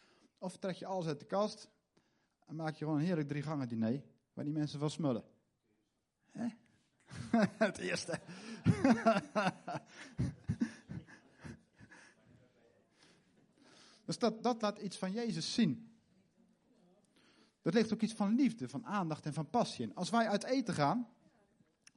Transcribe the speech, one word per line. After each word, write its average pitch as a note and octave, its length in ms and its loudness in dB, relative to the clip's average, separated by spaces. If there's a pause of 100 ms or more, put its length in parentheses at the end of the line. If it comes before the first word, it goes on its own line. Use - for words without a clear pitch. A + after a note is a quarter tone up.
(380)
Of F#3 200 -10
trek F#3 180 -6
je - 100 -12
alles F#3+ 200 -2
uit D3 140 -2
de - 60 -20
kast G#3 440 -2 (760)
en D#3 100 -12
maak D#3 200 -4
je D#3 100 -6
gewoon D3+ 140 2
een D3+ 60 2
heerlijk D#3+ 220 2
drie C#3+ 140 -4
gangen C#3+ 260 -2
diner A#2 360 0 (300)
waar C3 100 -8
die D3 100 -2
mensen D3+ 260 -2
van D3+ 100 0
smullen. C3+ 340 0 (1080)
Hè? A#3 160 -6 (580)
<laughs> - 600 2
Het F#3+ 120 0
eerste. F3+ 420 -4 (440)
<laughs> A3+ 880 4 (4000)
Dus D#3+ 140 -4
dat, A3 240 2
dat A#3 180 2
laat G#3 160 0
iets G3 200 -8
van F#3 140 -4
Jezus G3 420 -2
zien. E3+ 380 2 (1700)
Er E3 120 0
ligt A3+ 200 4
ook - 80 -2
iets G#3+ 120 0
van G3+ 220 0
liefde, A#3+ 340 0
van - 160 -8
aandacht F3 400 -4
en D3+ 80 -4
van D3 160 -4
passie G#3 360 0
in. G#2+ 100 -8
Als F#3 140 -4
wij A3+ 200 4
uit G3+ 140 2
eten C4 300 0
gaan, F3 400 2 (840)